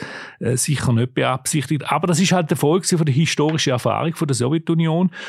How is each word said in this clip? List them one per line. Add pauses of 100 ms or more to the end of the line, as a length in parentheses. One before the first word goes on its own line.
(400)
äh,
sicher
nicht
beabsichtigt.
Aber
das
ist
halt
der
Folge
von
der
historischen
Erfahrung
von
der
Sowjetunion (180)